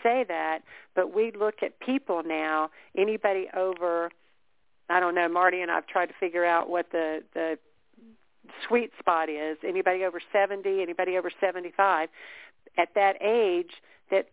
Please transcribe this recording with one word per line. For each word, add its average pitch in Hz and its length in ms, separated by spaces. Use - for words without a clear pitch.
say 240 240
that, 160 360
but 185 180
we 220 180
look 214 320
at - 160
people 208 440
now, 156 460
anybody 202 580
over, 175 560
I 180 100
don't 175 160
know, 170 140
Marty 180 320
and 170 100
I've 165 160
tried 180 200
to 170 120
figure 175 260
out 170 240
what 175 220
the, 156 320
the 160 240
sweet 240 320
spot 160 300
is, 151 340
anybody 185 400
over 175 160
seventy, 196 480
anybody 180 360
over 175 220
seventy-five, 180 680
at 175 180
that 196 260
age 196 500
that 190 220